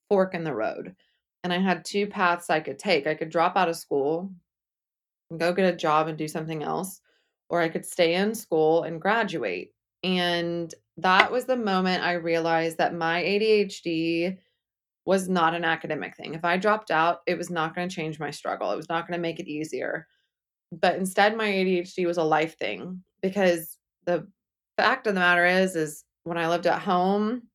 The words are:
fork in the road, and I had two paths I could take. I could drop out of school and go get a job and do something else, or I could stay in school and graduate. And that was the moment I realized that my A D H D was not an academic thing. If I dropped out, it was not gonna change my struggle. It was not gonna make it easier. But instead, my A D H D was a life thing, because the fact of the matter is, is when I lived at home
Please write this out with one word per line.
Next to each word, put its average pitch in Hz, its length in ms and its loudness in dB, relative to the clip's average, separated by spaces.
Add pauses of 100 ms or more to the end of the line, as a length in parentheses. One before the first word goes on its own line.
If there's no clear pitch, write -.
fork 190 260 2
in 170 80 -6
the 156 120 -4
road, 101 420 -6 (480)
and 180 80 -2
I 180 60 2
had 190 260 0
two 202 240 -2
paths 175 420 0
I 160 80 4
could 139 220 -8
take. 165 260 2
I 156 80 0
could 160 160 -6
drop 170 260 2
out 185 120 4
of 165 80 -2
school 160 560 -2 (1000)
and 165 80 -10
go 170 140 2
get 185 200 2
a 175 40 -6
job 156 320 2
and 156 100 -6
do 156 80 -6
something 160 380 -6
else, 160 360 -6 (480)
or 175 120 0
I 165 80 2
could 170 180 -8
stay 170 280 2
in 202 200 2
school 160 480 2
and 165 180 -6
graduate. 160 720 -2 (300)
And 170 720 -2 (240)
that 190 340 4
was 247 140 -2
the 254 100 0
moment 185 480 0
I 175 100 0
realized 165 640 0
that 170 160 2
my 165 260 0
A 190 180 0
D 220 80 0
H 208 360 2
D 170 560 -2 (680)
was 190 220 2
not 170 260 2
an 165 100 -4
academic 156 520 -4
thing. - 180 -10
If 165 100 -6
I 175 140 2
dropped 214 320 0
out, 165 360 2
it 180 120 0
was 170 120 -8
not 160 240 -4
gonna 180 140 -4
change 160 320 -6
my 147 100 -6
struggle. - 420 -4
It 101 40 -4
was - 120 -8
not 170 200 -4
gonna 175 120 -4
make 165 200 -4
it - 80 -12
easier. 151 580 -6 (640)
But 175 240 2
instead, 196 400 2
my 220 100 -2
A 190 180 0
D 185 160 2
H 180 140 -10
D 180 120 0
was 175 120 -2
a 165 60 2
life 156 340 0
thing, 175 460 -8 (180)
because 185 560 0 (280)
the 170 220 -2 (480)
fact 247 300 2
of 208 80 2
the 190 60 0
matter 175 260 4
is, 180 300 2
is 156 280 -4 (200)
when 170 140 -4
I 165 100 0
lived 170 180 2
at - 160 0
home 202 720 0